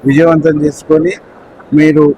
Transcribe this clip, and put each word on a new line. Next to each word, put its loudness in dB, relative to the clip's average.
విజయవంతం 0
చేసుకొని -2
మీరు 2